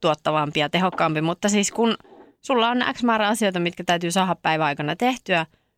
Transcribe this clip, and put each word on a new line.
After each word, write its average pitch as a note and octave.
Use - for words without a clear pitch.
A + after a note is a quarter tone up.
tuottavampi D3+
ja D3
tehokkaampi, E3+
mutta E3+
siis G3+
kun A3+
sulla A#3
on B3
X -
määrä A3
asioita, G3+
mitkä F3
täytyy F3
saada F#3
päivän D#3+
aikana D3
tehtyä, G#3+